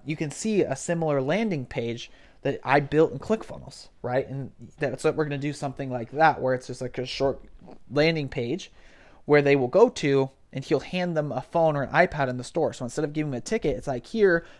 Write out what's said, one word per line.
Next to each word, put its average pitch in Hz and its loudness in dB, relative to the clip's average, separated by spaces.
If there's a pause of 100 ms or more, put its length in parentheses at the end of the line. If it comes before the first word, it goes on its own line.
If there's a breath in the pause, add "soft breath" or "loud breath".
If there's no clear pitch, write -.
you 156 -4
can 151 -6
see 214 0
a 135 -2
similar 160 0
landing 160 -2
page 117 -6 (300 soft breath)
that 135 -2
I 135 4
built 147 2
in 127 -8
ClickFunnels, - -8 (120)
right? 135 -2
And 131 -10 (260)
that's 127 -4
what 156 2
we're 156 0
gonna 143 -6
do, 143 -4
something 135 -8
like 123 -6
that, 156 4
where 131 2
it's 123 -6
just, 123 -10
like, 123 -8
a 127 -4
short - -2 (480)
landing 147 2
page 123 -6 (540 soft breath)
where 147 6
they 143 6
will 131 2
go 196 6
to, 139 2 (240)
and 135 -6
he'll 143 2
hand 180 -4
them 147 -2
a 120 -4
phone 160 2
or 139 -2
an - -8
iPad 156 2
in 151 -4
the 151 -8
store. 139 -2
So 127 -10
instead 151 -4
of 147 -6
giving 151 -2
them 127 -4
a - -10
ticket, 170 -2
it's - -10
like, 127 -6
"Here, 190 4 (160 loud breath)